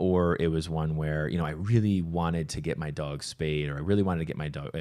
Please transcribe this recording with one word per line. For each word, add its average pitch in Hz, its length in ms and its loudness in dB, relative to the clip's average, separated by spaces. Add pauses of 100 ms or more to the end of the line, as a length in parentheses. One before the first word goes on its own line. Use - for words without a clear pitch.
or 90 400 4
it 82 80 4
was 80 220 0
one 78 260 0
where, 78 320 -2
you - 100 -2
know, 85 60 0
I 76 60 -2
really 101 500 2
wanted 82 480 0
to - 140 -8
get 78 160 -2
my 78 120 -4
dog 73 320 -6
spayed, 76 460 -2
or 71 80 -6
I 71 40 -6
really 98 220 4
wanted 92 180 2
to 80 40 -2
get 80 140 -6
my 78 100 -4
dog, 71 260 -8
uh, - 60 -4